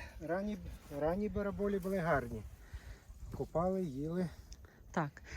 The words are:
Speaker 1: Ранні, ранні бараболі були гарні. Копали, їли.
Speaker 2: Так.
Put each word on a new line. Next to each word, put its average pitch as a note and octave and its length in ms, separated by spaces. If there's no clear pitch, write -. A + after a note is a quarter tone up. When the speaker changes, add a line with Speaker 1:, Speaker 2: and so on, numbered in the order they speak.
Speaker 1:
Ранні, G3 300
ранні F#3 280
бараболі G3+ 500
були F#3+ 200
гарні. B2 440
Копали, F#3 480
їли. D#3+ 440
Speaker 2:
Так. D3+ 320